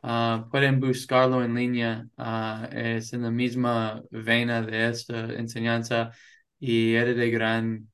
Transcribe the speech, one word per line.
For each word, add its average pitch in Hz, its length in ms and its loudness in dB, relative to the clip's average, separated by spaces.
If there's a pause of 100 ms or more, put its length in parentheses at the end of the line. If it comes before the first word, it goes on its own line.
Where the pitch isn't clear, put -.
Uh, 117 480 0
pueden 135 280 4
buscarlo 127 640 2
en 117 120 0
línea. 120 520 -2 (100)
Uh, 113 540 -4
es 117 420 -4
en 120 100 -4
la 117 100 -2
misma 120 800 0
vena 117 520 2
de 110 260 0
esta 117 440 -6
enseñanza 117 800 -2 (480)
y 113 340 2
era 120 180 2
de 120 180 2
gran 113 640 -2